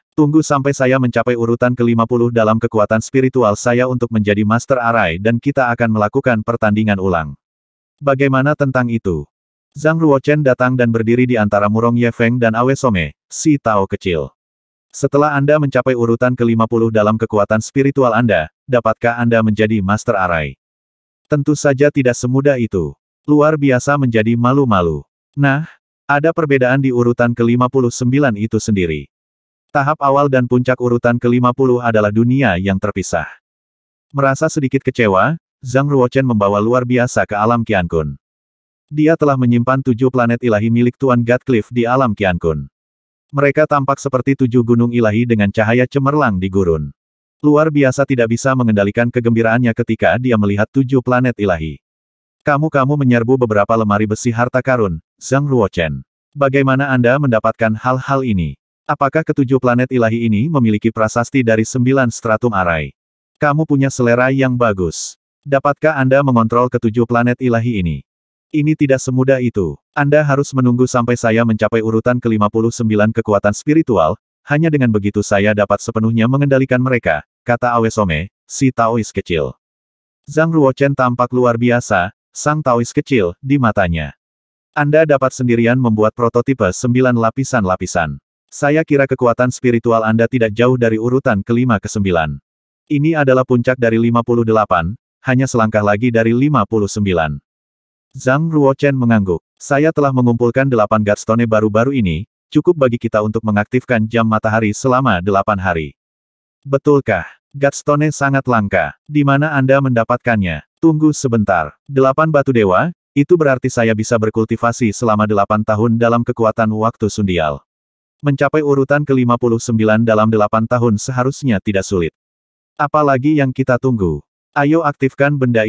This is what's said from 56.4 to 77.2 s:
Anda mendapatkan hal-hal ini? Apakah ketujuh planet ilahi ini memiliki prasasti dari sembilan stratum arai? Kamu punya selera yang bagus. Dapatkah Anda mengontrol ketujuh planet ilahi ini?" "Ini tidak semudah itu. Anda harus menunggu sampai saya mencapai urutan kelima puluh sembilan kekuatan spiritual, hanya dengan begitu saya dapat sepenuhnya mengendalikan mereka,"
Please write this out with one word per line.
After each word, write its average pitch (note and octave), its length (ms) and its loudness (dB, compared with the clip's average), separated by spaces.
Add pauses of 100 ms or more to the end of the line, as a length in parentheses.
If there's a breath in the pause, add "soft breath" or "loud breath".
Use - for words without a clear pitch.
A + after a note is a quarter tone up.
Anda B2+ 320 2
mendapatkan A2+ 560 0
hal-hal C3 480 -2
ini? F2 320 -4 (320)
Apakah D3 320 -2
ketujuh C3+ 400 0
planet B2 320 0
ilahi A#2 320 0
ini A2+ 240 0
memiliki A2+ 400 2
prasasti A#2 560 -2
dari A2 160 2
sembilan B2+ 480 0
stratum A2+ 400 -2
arai? E2+ 480 -4 (400)
Kamu D3+ 320 0
punya C3+ 240 0
selera B2 400 0
yang C3 240 0
bagus. G2 640 -4 (240)
Dapatkah C#3+ 560 0
Anda C3+ 240 2
mengontrol A#2+ 480 2
ketujuh A#2 320 0
planet A#2+ 400 0
ilahi A2+ 400 0
ini?" D#2 120 -2 (520)
"Ini D3+ 240 0
tidak C3+ 320 0
semudah C3 320 2
itu. G#2 400 -4 (160)
Anda D3 320 2
harus C#3 320 0
menunggu B2 320 2
sampai A#2+ 320 -2
saya A2+ 240 2
mencapai A2 400 0
urutan A2+ 320 0
kelima A2 320 0
puluh A2+ 240 0
sembilan G#2+ 400 0
kekuatan G#2 400 0
spiritual, A#2 640 0 (320)
hanya D#3 240 2
dengan C3 160 2
begitu G2+ 320 -2
saya G#2 320 0
dapat G#2 240 0
sepenuhnya A2+ 480 0
mengendalikan C3+ 560 2
mereka," B2+ 400 -2 (240)